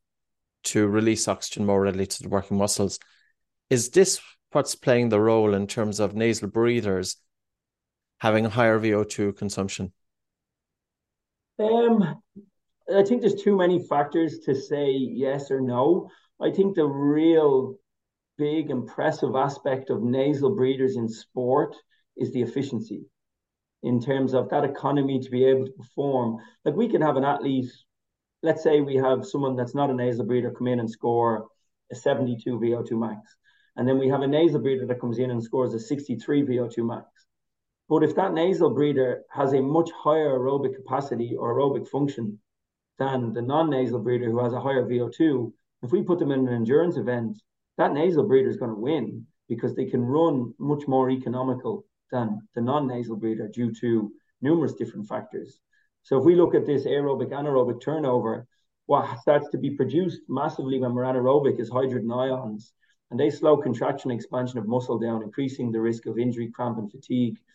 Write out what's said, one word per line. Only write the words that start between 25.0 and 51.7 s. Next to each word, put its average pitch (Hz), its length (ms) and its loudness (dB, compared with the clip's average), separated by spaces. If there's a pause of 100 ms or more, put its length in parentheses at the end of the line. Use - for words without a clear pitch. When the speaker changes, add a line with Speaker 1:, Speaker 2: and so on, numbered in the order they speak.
Speaker 2:
to - 100 -10
be 123 140 2
able 131 220 4
to - 60 -10
perform. 127 680 -4 (260)
Like, 147 120 -2
we 233 120 2
can - 140 2
have 147 140 2
an 135 80 2
athlete, 135 460 -2 (720)
let's 160 200 0
say 151 180 6
we 139 160 0
have - 300 2
someone 139 300 -2
that's 123 180 -4
not 143 160 2
a 127 40 0
nasal 123 300 0
breather 120 280 0
come 123 160 -4
in 123 120 2
and 110 100 -2
score 117 580 0 (440)
a - 20 -14
seventy-two 123 680 -2
V 117 140 0
O 117 80 -4
two 113 160 -4
max. 107 380 -8 (400)
And 123 100 -2
then 135 120 4
we 135 100 2
have 139 140 2
a 139 40 0
nasal 147 340 4
breather 131 260 0
that 123 140 -4
comes 117 180 -4
in 127 120 0
and 117 120 -4
scores 120 320 -2
a 113 40 -2
sixty-three 143 640 -2
V 120 180 0
O 117 80 -4
two 117 180 -4
max. 117 200 -8 (840)
But 156 160 4
if 151 100 2
that 190 180 0
nasal 165 380 2
breather 131 600 0
has 135 220 0
a 135 80 4
much 160 300 2
higher 151 480 0
aerobic 135 380 -2
capacity 131 600 -4
or 120 180 -2
aerobic 135 340 0
function 135 500 -4 (600)
than 127 360 -4
the 120 80 -4
non-nasal 131 560 0
breather 120 320 -2
who 120 120 0
has 120 120 0
a 123 60 -4
higher 127 260 0
V 120 140 0
O 117 80 -2
two, 127 440 0 (300)
if 123 80 -6
we 196 120 2
put 175 160 0
them 147 120 0
in 131 160 2
an 123 80 0
endurance 147 420 2
event, 120 400 -2 (420)
that 175 140 2
nasal 151 340 2
breather 131 220 6
is 110 80 -4
gonna 113 180 -4
win 117 520 -4 (220)
because 117 260 -4
they 131 120 -2
can 123 140 0
run 131 580 0
much 147 280 -2
more 131 240 2
economical 127 720 -4 (260)